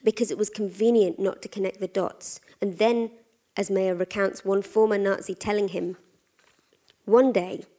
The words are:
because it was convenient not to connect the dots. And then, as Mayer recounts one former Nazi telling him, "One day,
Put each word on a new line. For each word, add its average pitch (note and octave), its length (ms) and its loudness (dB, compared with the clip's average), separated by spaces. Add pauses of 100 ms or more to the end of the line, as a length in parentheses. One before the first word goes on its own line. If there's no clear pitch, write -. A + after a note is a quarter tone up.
because A3 280 0
it C#3 80 -6
was G#3 100 0
convenient G3+ 720 2
not F#3+ 240 -4
to - 60 -12
connect F#3+ 320 -6
the F#3 80 -6
dots. - 520 -6 (200)
And F#3+ 180 -4
then, A3+ 320 2 (460)
as G3 140 -2
Mayer F#3+ 240 0
recounts F#3+ 500 -2
one G3 180 0
former G#3+ 360 2
Nazi G3 360 -2
telling G#3 340 -2
him, F3 280 -6 (1080)
"One B3 260 6
day, F#3+ 340 -2 (140)